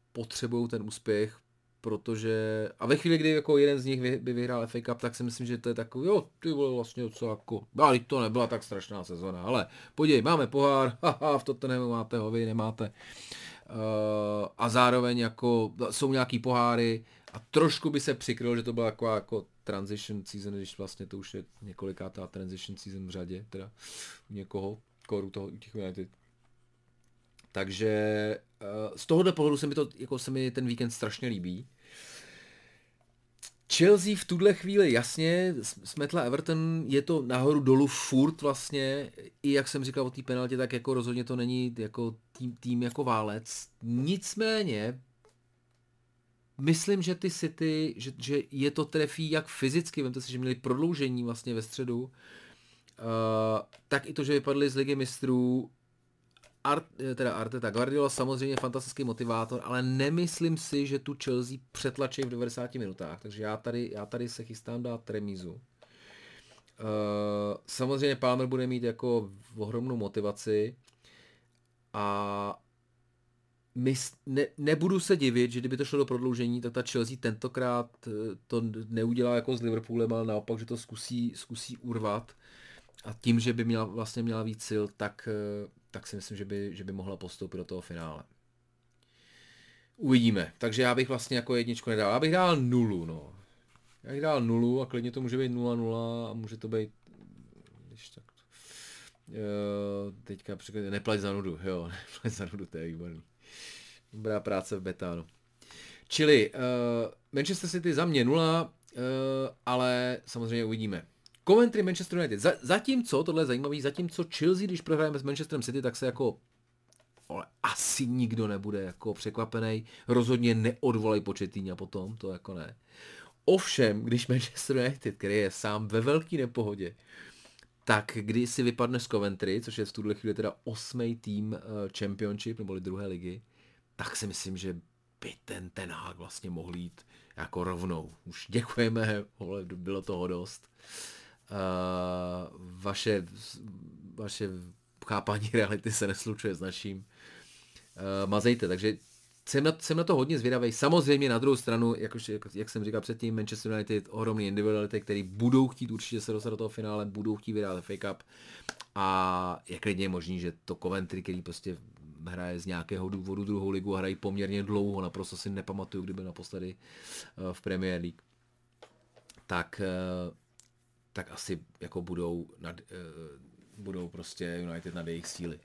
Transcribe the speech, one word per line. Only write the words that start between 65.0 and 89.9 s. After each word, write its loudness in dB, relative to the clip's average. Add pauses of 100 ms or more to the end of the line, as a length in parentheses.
remízu. -6 (1200)
Eh, 0
samozřejmě 0
Palmer 2
bude 0
mít -2
jako 0 (260)
ohromnou -4
motivaci 0 (1160)
a -2 (1160)
mys-, 0 (120)
ne-, 0 (100)
nebudu 2
se 2
divit, 4
že -4
kdyby -2
to 0
šlo -2
do 6
prodloužení, 0
tak -4
ta -2
Chelsea -2
tentokrát, -2 (160)
eh, -10 (360)
to 0 (260)
neudělá 2
jako 0
s -6
Liverpoolem, 0
ale 0
naopak, -2
že -8
to -4
zkusí, -4
zkusí -10
urvat. -4 (720)
A -10
tím, 4
že 2
by 0
měla, 2
vlastně -6
měla -2
víc -6
sil, 0 (120)
tak, -6
eh, -6 (220)
tak -14
si -10
myslím, -10
že -6
by, -6
že -12
by -8
mohla -8
postoupit -10
do -6
toho -10
finále. -10 (1700)